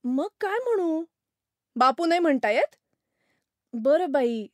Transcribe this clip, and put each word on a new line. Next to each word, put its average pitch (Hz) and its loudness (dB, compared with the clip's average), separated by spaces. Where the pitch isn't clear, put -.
"मग 262 -2
काय 415 -2
म्हणू? 359 -2
बापू 262 2
नाही 339 2
म्हणतायत?" 277 0
"बरं 277 0
बाई." 240 -2